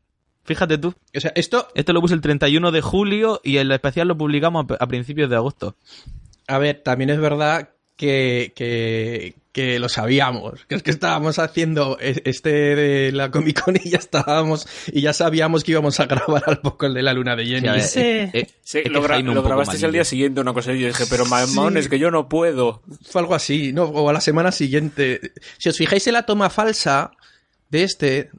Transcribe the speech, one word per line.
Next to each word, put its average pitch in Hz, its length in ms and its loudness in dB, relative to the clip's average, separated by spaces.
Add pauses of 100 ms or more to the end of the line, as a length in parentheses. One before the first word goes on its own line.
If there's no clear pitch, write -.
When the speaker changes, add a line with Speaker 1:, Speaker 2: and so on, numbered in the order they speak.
(440)
Speaker 1:
Fíjate 156 340 -2
tú. 170 160 -4 (220)
Speaker 2:
O 139 40 -8
sea, 160 140 -4
esto 233 400 -2
Speaker 1:
Esto 147 200 0
lo 170 80 2
puse 175 120 2
el 160 80 0
treinta 147 260 0
y 147 100 4
uno 175 140 2
de 160 100 2
julio 208 600 0
y 139 140 2
el 135 140 2
especial 143 360 0
lo 170 120 2
publicamos 151 500 0
a, - 140 -2
a 120 40 0
principios 127 440 -2
de 120 40 2
agosto. 117 400 -2 (680)
Speaker 2:
A 135 140 0
ver, 147 240 0
también 131 260 0
es 147 100 2
verdad 151 500 0 (280)
que, 131 580 0
que, 113 800 -4 (160)
que 127 260 -2
lo 120 120 -2
sabíamos, 123 800 0
que - 80 -4
es - 80 -6
que - 80 -2
estábamos 156 460 -2
haciendo 156 640 0
e-, 131 240 -2
este 135 260 -2
de 143 640 2
la 139 180 -2
Comic 151 320 0
Con 185 140 2
y 180 140 -2
ya 170 80 2
estábamos, 156 680 0 (280)
y 147 80 0
ya 147 100 2
sabíamos 160 540 2
que 165 80 0
íbamos 147 260 2
a - 60 2
grabar 139 420 0
al 151 140 0
poco 143 240 -4
el 135 80 0
de 127 100 -2
la 135 80 2
luna 123 240 0
de 113 100 -2
Jenny. 123 140 -2
Speaker 1:
Sí, 123 80 0
a 107 60 2
ver, 107 100 2
Speaker 3:
Sí. 254 160 -2
Speaker 1:
eh, 226 340 0
eh, 117 140 -2 (160)
Speaker 4:
Sí, - 140 -6
Speaker 1:
es 156 80 0
que 180 40 -2
Speaker 4:
lo 143 140 0
gra-, 147 120 2
Speaker 1:
Jaime 131 160 0
un 117 40 2
Speaker 4:
lo 135 60 2
Speaker 1:
poco 131 80 2
Speaker 4:
grabasteis 139 340 0
al 160 80 2
día 165 80 2
Speaker 1:
malillo. 160 100 0
Speaker 4:
siguiente, 135 300 0
una 127 140 0
cosa 123 180 -4
así, 131 80 -2
yo 127 80 0
dije, 120 220 -2
pero 123 160 0
Speaker 2:
Sí. 123 40 -2
Speaker 4:
mamones, 139 600 2
que 139 100 2
yo 165 100 2
no 151 200 0
puedo. 139 540 0 (200)
Speaker 2:
Fue - 160 -4
algo 170 160 0
así, 143 380 -2
¿no? 170 100 2
O 151 260 2
a 147 40 4
la 151 80 0
semana 165 320 2
siguiente. 139 800 -2 (240)
Si - 100 -2
os 156 100 2
fijáis 190 300 2
en 233 60 2
la 233 120 2
toma 208 240 2
falsa 214 600 0 (580)
de 160 140 2
este, 143 560 -2